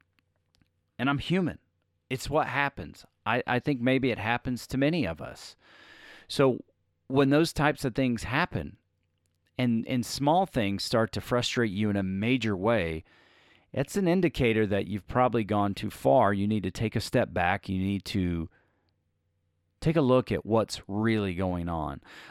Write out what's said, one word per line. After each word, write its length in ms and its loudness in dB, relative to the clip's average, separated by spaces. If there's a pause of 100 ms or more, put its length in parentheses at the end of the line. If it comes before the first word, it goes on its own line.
(960)
And 120 0
I'm 100 0
human. 400 -2 (500)
It's 200 -6
what 180 0
happens. 580 -6 (200)
I, 200 0
I 140 0
think 220 -2
maybe 280 2
it 80 -2
happens 500 -4
to 100 -4
many 280 2
of 160 -6
us. 360 -16 (720)
So 300 2 (480)
when 220 4
those 240 4
types 300 0
of 100 -2
things 300 0
happen, 540 -4 (800)
and, 280 0
and 200 -2
small 400 0
things 380 -2
start 280 0
to 100 -6
frustrate 500 0
you 180 0
in 80 0
a 60 0
major 520 0
way, 480 0 (680)
it's 260 -4
an 100 2
indicator 580 2
that 220 -2
you've 200 -8
probably 360 2
gone 300 0
too 160 -6
far. 440 4
You 140 0
need 160 0
to 80 -4
take 240 -6
a 60 0
step 320 0
back. 360 0
You 100 -2
need 260 -2
to 440 -2 (1300)
take 180 0
a 40 4
look 300 4
at 140 -2
what's 420 0
really 460 0
going 340 -2
on. 320 -4 (320)